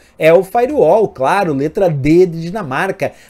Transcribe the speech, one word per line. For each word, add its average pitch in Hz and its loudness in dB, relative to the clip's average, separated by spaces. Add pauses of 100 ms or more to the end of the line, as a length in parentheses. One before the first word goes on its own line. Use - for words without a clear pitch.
(180)
é 156 4
o 185 4
firewall, 226 0
claro, 160 -2
letra 156 -2
D 156 2
de 165 -6
Dinamarca. 170 -6 (180)